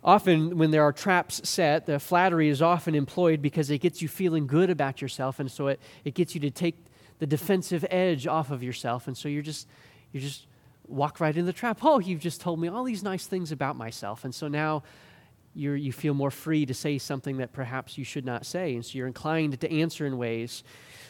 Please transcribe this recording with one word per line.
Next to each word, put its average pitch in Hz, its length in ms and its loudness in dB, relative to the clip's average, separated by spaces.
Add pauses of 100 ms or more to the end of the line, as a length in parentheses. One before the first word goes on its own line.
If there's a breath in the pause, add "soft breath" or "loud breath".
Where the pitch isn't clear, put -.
Often, 175 540 6
when 160 140 6
there 151 120 6
are 147 80 6
traps - 560 0
set, 156 380 2
the 147 120 0
flattery 175 520 4
is 139 120 2
often 170 320 4
employed 156 480 2
because 143 280 0
it 147 80 2
gets - 240 0
you 156 80 -4
feeling 165 380 0
good 165 220 4
about 143 320 0
yourself, 131 380 -4
and 139 100 -4
so 139 180 -4
it, 139 120 0 (240 loud breath)
it 143 100 -6
gets 175 220 -2
you 156 60 -4
to 143 100 0
take 170 240 -2 (440 soft breath)
the 160 80 -2
defensive 170 640 0
edge 180 380 2
off 151 240 0
of 127 100 -4
yourself, 123 460 -4
and 131 100 -8
so 151 120 -6
you're 147 120 -4
just, 147 240 -10 (460 soft breath)
you 139 80 -8
just 139 260 -10 (420 soft breath)
walk 143 320 -4
right 156 160 2
in 175 100 0
the 180 60 -2
trap. 220 300 -4
"Oh, 285 180 6
you've 175 220 -2
just 165 180 -6
told 170 200 -4
me 170 100 0
all 226 140 -6
these 220 200 -4
nice 190 240 -4
things 180 240 -4
about 143 240 -4
myself," 113 480 -10
and 123 100 -8
so 156 140 -8
now 151 360 0 (680 loud breath)
you're, 143 220 -4
you 139 160 -4
feel 147 220 -2
more 139 180 0
free 156 340 0
to 127 80 -4
say 147 260 -2
something 135 380 -6
that 127 140 -4
perhaps 127 460 -8
you 135 80 -8
should 131 200 -8
not 123 200 -4
say, 170 300 -4
and 117 100 -6
so - 120 -10
you're 127 100 -4
inclined 151 520 -2
to 160 100 -2
answer 156 360 0
in 135 120 -2
ways 117 460 -4 (460 loud breath)